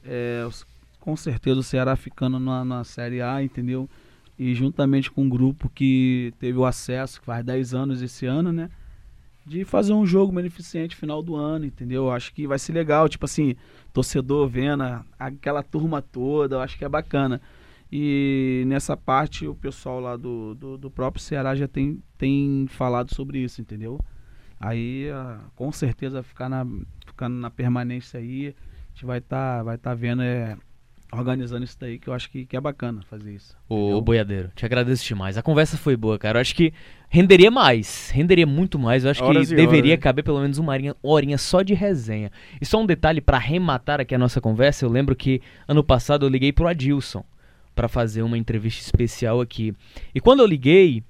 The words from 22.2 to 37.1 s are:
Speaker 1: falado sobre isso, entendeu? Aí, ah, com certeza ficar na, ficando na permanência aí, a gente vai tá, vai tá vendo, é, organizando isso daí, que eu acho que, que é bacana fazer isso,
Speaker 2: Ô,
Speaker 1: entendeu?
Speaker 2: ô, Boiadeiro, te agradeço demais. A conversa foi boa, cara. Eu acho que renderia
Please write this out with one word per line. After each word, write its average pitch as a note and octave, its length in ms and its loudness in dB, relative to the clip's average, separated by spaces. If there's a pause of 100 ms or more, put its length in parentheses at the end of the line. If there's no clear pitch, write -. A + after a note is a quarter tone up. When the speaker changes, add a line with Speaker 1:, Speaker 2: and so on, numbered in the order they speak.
Speaker 1:
falado B2 460 -4
sobre C#3 260 -8
isso, B2 220 -8
entendeu? A2 380 -12 (600)
Aí, A#2+ 540 -6
ah, B2+ 240 -12 (180)
com C3+ 160 -6
certeza C3 520 -4
ficar - 260 -10
na, C3 160 -4 (400)
ficando B2 300 -8
na A#2+ 160 -8
permanência B2 680 -4
aí, C3 280 -10
a - 460 -18
gente - 120 -16
vai B2 160 -6
tá, C3 400 -4
vai A#2 160 -6
tá B2+ 160 -6
vendo, A#2+ 300 -2
é, A#2+ 340 -4 (560)
organizando B2 500 -4
isso A#2+ 160 -14
daí, A#2+ 200 -12
que - 100 -16
eu C3 40 -6
acho B2 180 -10
que, B2+ 140 -10
que B2+ 120 -8
é C3 40 -6
bacana B2 480 -8
fazer G#2 240 -16
isso, - 220 -20 (140)
Speaker 2:
Ô, A2+ 60 -2
Speaker 1:
entendeu? G2+ 220 0
Speaker 2:
ô, G#2 40 0
Boiadeiro, G2+ 540 2
te - 100 -6
agradeço B2 400 0
demais. G2 320 -4
A A2+ 60 -4
conversa D#3 340 4
foi C#3 180 2
boa, A2 220 0
cara. A2 220 2
Eu - 20 2
acho - 140 -2
que D#3+ 180 4 (340)
renderia F#3 440 10